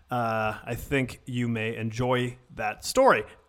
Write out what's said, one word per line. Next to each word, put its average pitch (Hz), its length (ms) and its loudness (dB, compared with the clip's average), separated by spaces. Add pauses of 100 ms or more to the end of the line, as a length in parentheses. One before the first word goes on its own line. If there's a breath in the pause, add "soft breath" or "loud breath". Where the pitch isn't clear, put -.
(100)
Uh, 110 440 -2 (100)
I 120 120 -8
think 131 500 -2
you 120 220 -2
may 113 280 -2
enjoy 123 600 0 (160)
that 107 300 -6
story. 214 400 6 (240 loud breath)